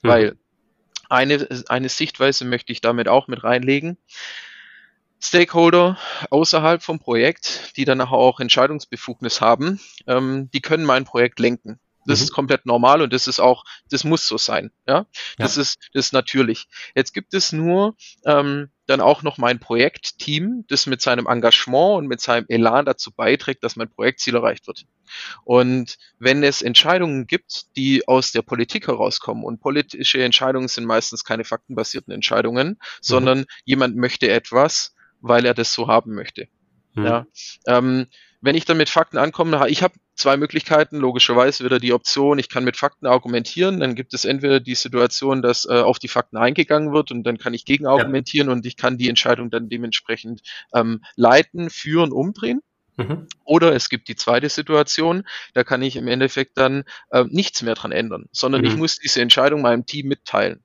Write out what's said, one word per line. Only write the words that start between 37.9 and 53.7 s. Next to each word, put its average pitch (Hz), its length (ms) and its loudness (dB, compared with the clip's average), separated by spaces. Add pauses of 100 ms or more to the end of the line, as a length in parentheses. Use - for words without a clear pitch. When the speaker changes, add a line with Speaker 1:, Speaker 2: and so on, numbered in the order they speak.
Speaker 2:
wenn 139 120 2
ich 160 100 -2
dann 165 120 0
mit 151 120 2
Fakten - 300 0
ankomme, 156 400 0
ha-, 135 80 4
ich 151 160 0
habe 180 100 0 (220)
zwei 139 200 2
Möglichkeiten, 151 600 0
logischerweise 127 680 2
wieder 123 160 0
die 120 140 0
Option, 139 460 0
ich - 100 -8
kann 127 140 -4
mit 123 120 -2
Fakten - 300 -4
argumentieren, 127 720 0
dann 131 160 -2
gibt 127 200 -12
es - 100 -4
entweder 139 340 0
die 123 160 -6
Situation, 123 680 0
dass, 123 220 0
äh, - 80 -2
auf 120 260 2
die 123 80 -12
Fakten - 300 -4
eingegangen 151 540 0
wird 147 200 0
und 120 120 -8
dann 117 140 -2
kann 120 160 -6
ich 117 120 -10
gegenargumentieren 139 840 0
Speaker 1:
Ja. 127 40 2
Speaker 2:
und 120 120 -4
ich 120 120 -10
kann 127 200 -2
die 120 120 0
Entscheidung 120 420 0
dann 117 180 -4
dementsprechend, 117 720 -8 (320)
ähm, 113 300 0 (120)
leiten, 151 540 4
führen, 156 420 -2
umdrehen. 214 500 -4 (360)
Speaker 1:
Mhm. 127 300 -6 (180)
Speaker 2:
Oder 165 280 6